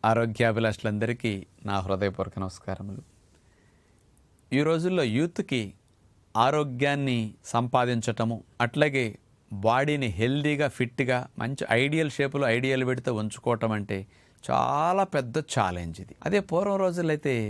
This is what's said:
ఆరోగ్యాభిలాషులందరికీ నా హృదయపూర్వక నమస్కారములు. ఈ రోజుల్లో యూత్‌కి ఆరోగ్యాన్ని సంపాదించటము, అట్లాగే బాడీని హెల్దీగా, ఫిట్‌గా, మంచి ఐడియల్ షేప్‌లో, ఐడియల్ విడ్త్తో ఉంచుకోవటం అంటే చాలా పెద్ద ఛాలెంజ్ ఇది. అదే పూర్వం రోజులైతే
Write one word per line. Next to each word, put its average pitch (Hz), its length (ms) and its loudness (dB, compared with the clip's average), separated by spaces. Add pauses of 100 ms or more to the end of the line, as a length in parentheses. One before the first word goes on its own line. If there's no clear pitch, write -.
ఆరోగ్యాభిలాషులందరికీ 113 1300 0 (360)
నా 101 120 -2
హృదయపూర్వక 95 600 -2
నమస్కారములు. 95 640 -8 (1500)
ఈ 131 100 4
రోజుల్లో 165 420 2
యూత్‌కి 135 560 0 (760)
ఆరోగ్యాన్ని 139 840 2 (260)
సంపాదించటము, 120 920 0 (240)
అట్లాగే 135 440 2 (460)
బాడీని 127 580 2
హెల్దీగా, 139 600 0
ఫిట్‌గా, 127 500 -2 (200)
మంచి 131 320 -4
ఐడియల్ 147 400 2
షేప్‌లో, 139 380 0
ఐడియల్ 131 360 2
విడ్త్తో 127 300 -2
ఉంచుకోవటం 110 580 -2
అంటే 101 260 -4 (460)
చాలా 151 600 2
పెద్ద 139 340 -2 (100)
ఛాలెంజ్ 90 520 -2
ఇది. 98 140 -16 (100)
అదే 190 160 2
పూర్వం 196 380 0
రోజులైతే 170 560 0 (160)